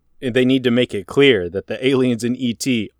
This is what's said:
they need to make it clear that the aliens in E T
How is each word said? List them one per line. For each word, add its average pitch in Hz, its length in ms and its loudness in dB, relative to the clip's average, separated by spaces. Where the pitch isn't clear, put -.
they 127 240 0
need 131 180 2
to 123 80 2
make 123 220 0
it 101 140 -8
clear 120 420 2
that 95 180 -8
the 113 180 -8
aliens 127 380 0
in 120 120 -2
E 123 180 -4
T 113 460 -4